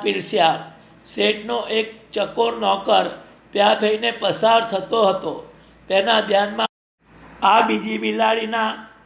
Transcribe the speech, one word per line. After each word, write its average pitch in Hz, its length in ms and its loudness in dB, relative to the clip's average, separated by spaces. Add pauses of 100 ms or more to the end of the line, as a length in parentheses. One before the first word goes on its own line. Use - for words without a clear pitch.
પીરસ્યા. 185 680 -2 (360)
શેઠનો 214 540 -4
એક - 500 -6
ચકોર 226 460 -2
નોકર 196 680 0 (280)
ત્યાં 208 240 4
થઈને 214 360 0
પસાર 226 560 2
થતો 196 380 0
હતો. 185 480 -2 (340)
તેના 214 340 2
ધ્યાનમાં 208 460 0 (760)
આ 214 180 6
બીજી 220 360 -2
બિલાડીના 220 920 -2 (180)